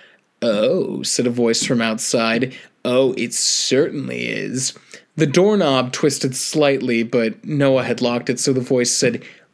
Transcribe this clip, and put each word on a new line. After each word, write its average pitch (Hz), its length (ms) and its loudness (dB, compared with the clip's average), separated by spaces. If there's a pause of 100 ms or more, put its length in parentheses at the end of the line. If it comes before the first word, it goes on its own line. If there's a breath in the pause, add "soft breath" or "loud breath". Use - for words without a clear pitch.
(420 loud breath)
"Oh," 117 600 0
said - 260 0
a 120 180 0
voice 113 180 2
from 120 180 0
outside. 113 720 0 (300 loud breath)
"Oh, 127 340 2
it - 160 -4
certainly 127 960 -2
is." 110 460 -6 (420 loud breath)
The 156 100 2
doorknob 151 680 2
twisted 139 420 -2
slightly, 127 680 0
but 113 420 -2
Noah 139 380 2
had 117 180 -4
locked 120 280 -2
it, 117 100 -2
so 139 120 0
the 131 80 0
voice 123 320 0
said, 120 320 0 (300 loud breath)